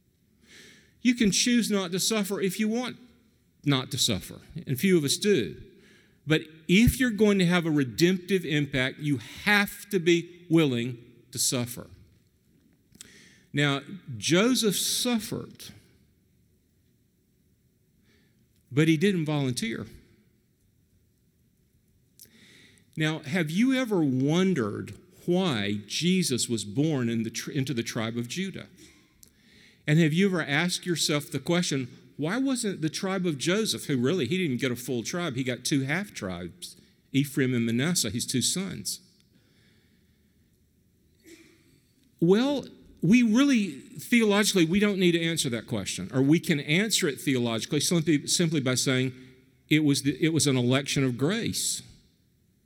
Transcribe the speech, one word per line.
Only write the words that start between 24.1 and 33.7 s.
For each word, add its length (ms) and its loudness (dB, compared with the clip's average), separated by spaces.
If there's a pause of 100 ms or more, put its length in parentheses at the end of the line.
why 600 0
Jesus 600 0
was 160 -4
born 440 0
in 140 -2
the 80 -4
tr-, 200 -10
into 240 -4
the 80 -4
tribe 340 -6
of 120 -6
Judah? 380 -8 (1200)
And 120 4
have 140 4
you 140 2
ever 160 0
asked 440 -2
yourself 440 -2
the 80 -6
question, 500 -2 (280)
why 200 -4
wasn't 460 -2
the 80 -2
tribe 340 -4
of 140 -2
Joseph, 480 -2